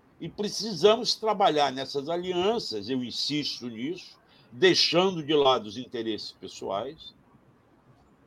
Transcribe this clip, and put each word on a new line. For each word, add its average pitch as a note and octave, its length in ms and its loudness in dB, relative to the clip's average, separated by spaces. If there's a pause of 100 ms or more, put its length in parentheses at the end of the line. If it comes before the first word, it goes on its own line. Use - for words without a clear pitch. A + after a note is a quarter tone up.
(220)
E E3 60 -10
precisamos G#3 880 2
trabalhar E3+ 560 2
nessas C3+ 360 -6
alianças, F3 800 -2
eu B2+ 140 -2
insisto B2+ 640 -6
nisso, B2 500 -8 (360)
deixando E3+ 680 4
de D3 140 -2
lado C3 320 4
os G#2 100 -12
interesses A2+ 540 -6
pessoais, A2+ 840 -10 (1160)